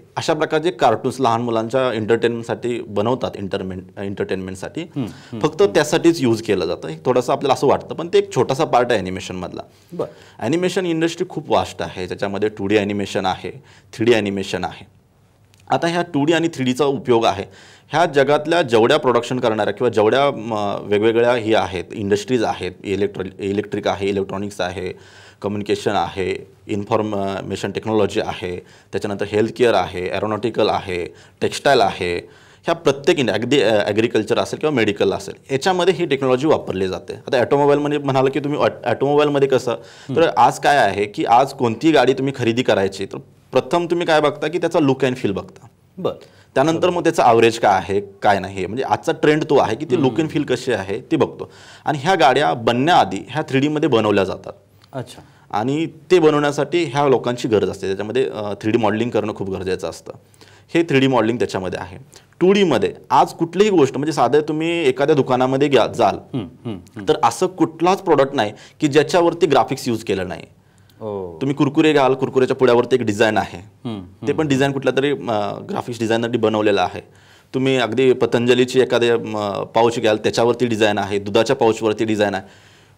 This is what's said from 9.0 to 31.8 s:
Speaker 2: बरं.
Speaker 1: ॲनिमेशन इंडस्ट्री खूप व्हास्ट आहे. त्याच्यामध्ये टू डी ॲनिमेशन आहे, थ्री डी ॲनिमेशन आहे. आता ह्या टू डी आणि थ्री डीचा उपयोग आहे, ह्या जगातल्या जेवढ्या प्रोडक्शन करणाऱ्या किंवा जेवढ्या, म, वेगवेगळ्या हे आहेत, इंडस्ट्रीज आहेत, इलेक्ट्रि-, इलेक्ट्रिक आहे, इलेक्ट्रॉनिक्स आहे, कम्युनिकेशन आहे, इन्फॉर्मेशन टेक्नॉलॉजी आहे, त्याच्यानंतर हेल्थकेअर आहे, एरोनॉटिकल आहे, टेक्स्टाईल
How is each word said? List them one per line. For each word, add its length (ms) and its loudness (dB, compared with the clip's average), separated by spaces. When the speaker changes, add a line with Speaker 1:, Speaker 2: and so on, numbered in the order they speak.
Speaker 2:
बरं. 500 -12
Speaker 1:
ॲनिमेशन 420 -2
इंडस्ट्री 440 -2
खूप 200 -10
व्हास्ट 320 0
आहे. 260 -8
त्याच्यामध्ये 420 -4
टू 180 -8
डी 100 2
ॲनिमेशन 480 -2
आहे, 260 -4
थ्री 120 -2
डी 80 6
ॲनिमेशन 500 -2
आहे. 340 -12
आता 180 0
ह्या 140 0
टू 220 -2
डी 100 2
आणि 140 2
थ्री 180 -4
डीचा 200 0
उपयोग 400 2
आहे, 180 0
ह्या 140 4
जगातल्या 560 2
जेवढ्या 360 4
प्रोडक्शन 420 0
करणाऱ्या 340 0
किंवा 160 0
जेवढ्या, 460 2
म, 460 -4
वेगवेगळ्या 520 2
हे 220 0
आहेत, 360 -2
इंडस्ट्रीज 520 0
आहेत, 280 -4
इलेक्ट्रि-, 560 -4
इलेक्ट्रिक 480 -4
आहे, 220 -2
इलेक्ट्रॉनिक्स 520 -4
आहे, 320 -6
कम्युनिकेशन 500 -2
आहे, 560 -4
इन्फॉर्मेशन 1040 -4
टेक्नॉलॉजी 480 -2
आहे, 400 -8
त्याच्यानंतर 360 -6
हेल्थकेअर 460 0
आहे, 320 -2
एरोनॉटिकल 640 -2
आहे, 440 -4
टेक्स्टाईल 400 2